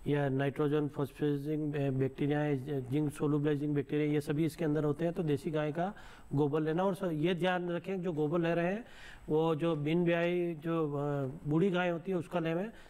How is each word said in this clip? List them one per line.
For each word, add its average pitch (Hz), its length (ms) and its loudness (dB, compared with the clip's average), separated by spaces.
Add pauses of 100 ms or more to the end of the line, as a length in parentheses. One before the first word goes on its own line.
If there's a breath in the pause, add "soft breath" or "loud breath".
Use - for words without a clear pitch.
या 143 220 2
नाइट्रोजन 139 600 2
फॉस्फेजिंग, 147 840 -2
अ, 139 160 2
बैक्टीरिया 135 480 0
है, 139 520 -2
जिंक 147 220 2
सोलुबलाइजिंग 147 640 0
बैक्टीरिया, 147 380 0
ये 151 80 2
सभी 151 240 0
इसके 160 200 -2
अंदर 151 200 2
होते 147 200 0
हैं। 170 100 0
तो 190 80 -4
देसी 147 280 0
गाय 151 220 -2
का 175 220 -2 (380 loud breath)
गोबर 147 280 2
लेना 156 240 0
और 196 100 2
स-, 185 180 -2
ये 165 220 2
ध्यान 175 360 0
रखें 175 320 -4
जो 175 100 -2
गोबर 151 260 2
ले 170 160 2
रहे 170 120 2
हैं 208 180 -2 (440 loud breath)
वो 160 260 4
जो 160 220 0
बिन 160 280 2
ब्याही 170 500 2
जो, 165 320 0
अ, 143 600 -2
बूढ़ी 165 220 4
गाय 180 200 2
होती 170 220 -4
है 180 60 0
उसका 175 200 -4
लेवें। 170 320 -2 (180 loud breath)